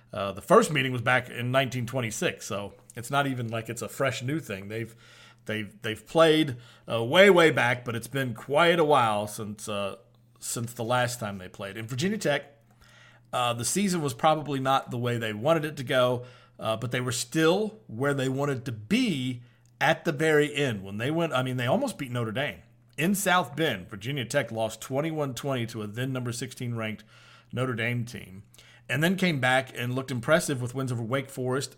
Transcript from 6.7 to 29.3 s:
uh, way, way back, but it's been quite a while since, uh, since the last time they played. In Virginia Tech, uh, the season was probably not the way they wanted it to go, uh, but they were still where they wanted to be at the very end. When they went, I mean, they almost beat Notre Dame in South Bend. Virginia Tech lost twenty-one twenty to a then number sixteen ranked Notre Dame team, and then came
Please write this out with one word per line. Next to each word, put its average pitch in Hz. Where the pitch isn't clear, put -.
uh, 117
way, 180
way 165
back, 123
but 117
it's 113
been 131
quite 170
a 160
while 113
since, 107
uh, 101
since 120
the -
last 120
time 101
they 92
played. 98
In 110
Virginia 151
Tech, 147
uh, 123
the 117
season 180
was 143
probably 151
not 135
the 123
way 120
they 113
wanted 147
it 151
to 135
go, 127
uh, 110
but 120
they 131
were 123
still 175
where 131
they 131
wanted 135
to 131
be 127
at -
the 175
very 151
end. 127
When 95
they 127
went, 165
I 131
mean, 127
they 123
almost 214
beat 135
Notre 120
Dame 123
in 175
South 180
Bend. 117
Virginia 117
Tech 139
lost 113
twenty-one 143
twenty 131
to 110
a 104
then 120
number 123
sixteen 120
ranked 110
Notre 127
Dame 117
team, 95
and 127
then 175
came 175